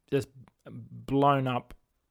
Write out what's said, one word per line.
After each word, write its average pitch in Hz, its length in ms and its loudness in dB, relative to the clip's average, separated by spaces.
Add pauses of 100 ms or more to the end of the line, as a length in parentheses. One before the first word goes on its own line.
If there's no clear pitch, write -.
(100)
just 139 180 0 (400)
blown 131 800 0
up, 123 260 -6 (360)